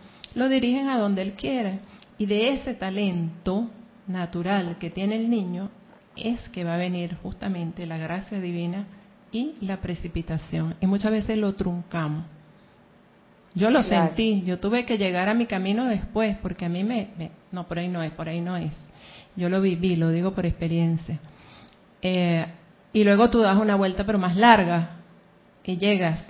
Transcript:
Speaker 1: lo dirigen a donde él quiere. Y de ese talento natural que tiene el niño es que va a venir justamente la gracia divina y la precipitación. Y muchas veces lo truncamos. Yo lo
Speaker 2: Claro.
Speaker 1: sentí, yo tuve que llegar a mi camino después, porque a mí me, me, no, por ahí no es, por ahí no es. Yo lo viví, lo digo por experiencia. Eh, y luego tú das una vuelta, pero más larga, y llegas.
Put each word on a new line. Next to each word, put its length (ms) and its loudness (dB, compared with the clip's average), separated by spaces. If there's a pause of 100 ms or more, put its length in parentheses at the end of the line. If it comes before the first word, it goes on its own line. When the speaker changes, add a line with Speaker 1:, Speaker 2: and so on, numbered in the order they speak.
(340)
Speaker 1:
lo 160 0
dirigen 400 2
a 80 2
donde 240 2
él 100 -4
quiere. 460 -4 (400)
Y 80 -2
de 260 2
ese 220 -4
talento 960 -2 (360)
natural 720 -2
que 120 -8
tiene 260 -2
el 140 0
niño 400 -2 (460)
es 340 -6
que 140 -6
va 100 -2
a 20 0
venir 460 -2
justamente 640 -6
la 100 -8
gracia 420 -6
divina 460 -4 (480)
y 300 -4
la 160 -4
precipitación. 1040 -4
Y 40 2
muchas 260 2
veces 260 0
lo 160 0
truncamos. 720 -4 (1300)
Yo 160 2
lo 120 6
Speaker 2:
Claro. 240 4
Speaker 1:
sentí, 360 2
yo 180 -2
tuve 240 0
que 120 0
llegar 320 0
a 60 2
mi 120 2
camino 400 0
después, 540 0
porque 260 -6
a 20 -2
mí 160 -2
me, 240 -2 (100)
me, 120 -10 (200)
no, 160 -8
por 120 -6
ahí 100 -4
no 140 -4
es, 100 -4
por 160 -10
ahí 120 -4
no 160 -4
es. 160 -4 (600)
Yo 140 -2
lo 120 2
viví, 360 2
lo 140 2
digo 240 0
por 120 -2
experiencia. 720 0 (800)
Eh, 460 2 (460)
y 100 6
luego 260 8
tú 120 4
das 160 6
una 180 4
vuelta, 300 2
pero 140 2
más 180 2
larga, 640 6 (640)
y 120 -4
llegas. 540 2